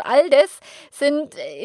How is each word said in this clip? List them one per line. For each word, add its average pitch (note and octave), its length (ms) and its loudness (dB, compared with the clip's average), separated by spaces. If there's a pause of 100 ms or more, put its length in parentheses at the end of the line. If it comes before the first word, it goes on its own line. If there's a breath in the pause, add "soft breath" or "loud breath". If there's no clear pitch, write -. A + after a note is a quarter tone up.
all C#4+ 260 0
das D4 300 2 (320 loud breath)
sind, D4 420 -4 (320)